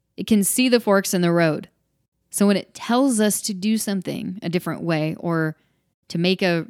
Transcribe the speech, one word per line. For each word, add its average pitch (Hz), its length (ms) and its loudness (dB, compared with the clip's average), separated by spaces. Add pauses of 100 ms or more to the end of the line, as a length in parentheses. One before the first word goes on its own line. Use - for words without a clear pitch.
(180)
It 196 100 -8
can 208 160 4
see 254 260 0
the 233 100 4
forks 196 340 2
in 180 80 0
the 170 100 4
road. 165 380 0 (600)
So - 180 2
when 196 100 4
it - 160 -8
tells 247 460 0
us 208 220 0
to 214 120 -6
do 208 240 -2
something 185 640 -6
a 165 80 -6
different 170 320 -4
way 160 380 -2
or 160 380 -2 (500)
to - 100 -8
make 180 240 0
a 170 280 2